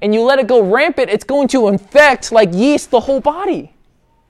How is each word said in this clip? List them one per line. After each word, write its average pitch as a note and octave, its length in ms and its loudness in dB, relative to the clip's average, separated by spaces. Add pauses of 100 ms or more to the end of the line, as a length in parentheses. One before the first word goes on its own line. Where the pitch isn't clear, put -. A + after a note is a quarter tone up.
and G#3 120 0
you A3+ 60 0
let C4 180 2
it C4 80 -2
go A#3 160 2
rampant, C4 460 0
it's G#3 160 -4
going C#4 240 -2
to A#3 200 0
infect, C4+ 640 0
like A3 220 2
yeast, C4 380 -2
the A#3+ 100 2
whole C4+ 180 -2
body. D4 560 -6 (560)